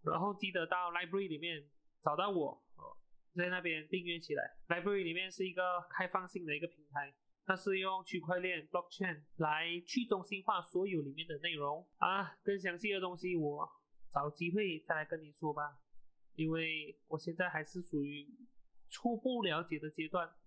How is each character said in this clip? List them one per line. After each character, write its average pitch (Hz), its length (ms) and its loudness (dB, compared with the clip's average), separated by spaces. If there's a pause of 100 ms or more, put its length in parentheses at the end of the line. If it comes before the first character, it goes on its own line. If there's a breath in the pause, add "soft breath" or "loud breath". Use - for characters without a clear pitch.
然 160 160 2
后 202 160 2
记 196 160 -4
得 175 160 0
到 180 260 0
library 180 360 0
里 156 80 -4
面 160 260 -4 (400)
找 151 140 4
到 196 140 2
我， 165 220 2 (240)
哦， - 200 -16 (380)
在 175 160 2
那 180 100 2
边 160 280 -2
订 175 140 2
阅 170 160 -2
起 156 160 -2
来。 - 220 -2 (120)
library 185 340 4
里 165 100 2
面 185 180 0
是 190 160 -2
一 180 60 -2
个 180 100 2 (280)
开 185 180 0
放 185 180 0
性 180 200 -6
的 147 100 0
一 - 20 -2
个 170 80 0
平 156 220 -10
台， 139 260 -4 (300)
它 190 100 4
是 190 240 2
用 190 240 0
区 185 160 -4
块 170 200 2
链 180 300 0
blockchain 175 520 -2 (160)
来 156 300 2 (200)
去 240 200 2
中 190 180 2
心 190 180 -6
化 185 200 2
所 185 240 0
有 175 160 2
里 139 100 -4
面 160 160 -8
的 151 120 -4
内 170 120 0
容 151 340 -2 (120)
啊， 185 440 2
更 202 160 0
详 175 200 -2
细 208 120 -2
的 196 80 0
东 180 160 -2
西 180 220 0
我 151 320 0 (420)
找 143 200 2
机 170 240 -2
会 190 340 2
再 170 60 4
来 156 100 0
跟 160 180 -4
你 151 80 -16
说 151 220 -2
吧， 147 240 -4 (580)
因 160 140 2
为 160 500 0 (100)
我 160 100 -2
现 165 180 -4
在 180 140 2
还 156 120 0
是 175 200 -6
属 147 200 0
于 143 240 -4 (640)
初 - 280 0
步 240 260 2
了 165 200 4
解 160 160 -2
的 151 120 -4
阶 156 180 -4
段 170 220 0 (160)